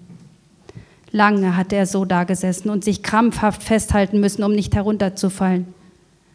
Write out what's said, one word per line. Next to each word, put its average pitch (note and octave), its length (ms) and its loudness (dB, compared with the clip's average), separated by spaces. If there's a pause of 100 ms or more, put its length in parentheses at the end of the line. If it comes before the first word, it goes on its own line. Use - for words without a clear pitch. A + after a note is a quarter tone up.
(1120)
Lange G3+ 460 2
hatte F#3+ 200 -2
er G3 100 2
so G3 180 -2
dagesessen F3+ 680 -2
und G3 140 -2
sich G3+ 180 -2
krampfhaft G#3+ 600 0
festhalten G#3 580 0
müssen, G3+ 240 0
um G#3 80 0
nicht G#3 220 -2
herunterzufallen. F#3+ 920 0 (680)